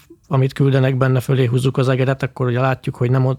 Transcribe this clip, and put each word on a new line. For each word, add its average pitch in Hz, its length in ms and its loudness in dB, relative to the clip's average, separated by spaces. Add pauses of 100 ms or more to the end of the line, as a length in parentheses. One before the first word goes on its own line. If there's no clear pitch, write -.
(280)
amit 135 240 0
küldenek 135 440 2
benne, 131 240 2
fölé 131 240 0
húzzuk 127 320 0
az 131 120 0
egeret, 131 340 0
akkor 131 240 -4
ugye 123 140 -2
látjuk, 131 360 -4
hogy 123 140 -2
nem 131 160 2
o-, 131 120 -2